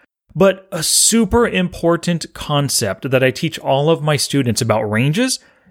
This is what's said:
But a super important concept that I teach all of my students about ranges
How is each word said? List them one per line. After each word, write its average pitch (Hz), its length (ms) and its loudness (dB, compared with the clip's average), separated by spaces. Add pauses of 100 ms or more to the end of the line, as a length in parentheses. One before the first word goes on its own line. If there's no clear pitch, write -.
(340)
But 190 380 2
a 165 100 -6
super 226 640 2
important 175 840 -2
concept 135 760 -4
that 127 120 2
I 131 80 4
teach - 280 -6
all 143 320 0
of 165 120 0
my 151 140 0
students 127 460 -2
about 110 220 0
ranges 151 540 0 (320)